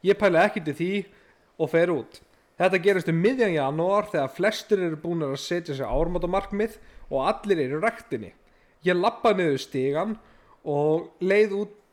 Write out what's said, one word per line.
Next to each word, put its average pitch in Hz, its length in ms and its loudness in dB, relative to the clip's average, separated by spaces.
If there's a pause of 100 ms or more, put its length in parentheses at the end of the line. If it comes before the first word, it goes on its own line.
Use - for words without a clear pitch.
Ég 196 140 4
pæli 190 200 4
ekkert 185 320 2
í 139 80 -4
því 175 120 -2 (680)
og 156 120 -2
fer 170 180 4
út. 139 300 -4 (400)
Þetta 185 220 2
gerist 185 280 2
um 165 80 2
miðjan 214 380 2
janúar 165 540 0
þegar 139 200 -2
flestir 196 560 -2
eru 156 160 -4
búnir 165 320 -4
að 139 80 -8
setja 170 320 -6
sér 131 160 -6
áramótamarkmið 180 880 -2 (300)
og 135 200 -2
allir 190 380 0
eru 139 160 -4
í - 20 -2
ræktinni. 147 480 -4 (560)
Ég 180 120 4
labba 214 360 2
niður 160 280 2
stigann 143 520 -2 (520)
og 151 420 0 (100)
leið 196 400 2
út 202 160 -6 (200)